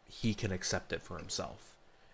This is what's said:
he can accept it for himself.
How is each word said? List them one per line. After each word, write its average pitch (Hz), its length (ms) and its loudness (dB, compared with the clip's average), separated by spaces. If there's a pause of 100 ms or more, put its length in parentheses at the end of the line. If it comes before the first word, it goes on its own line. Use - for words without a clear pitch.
he - 260 2
can 101 180 2
accept - 420 2
it 82 80 -2
for - 160 -8
himself. - 580 -4 (380)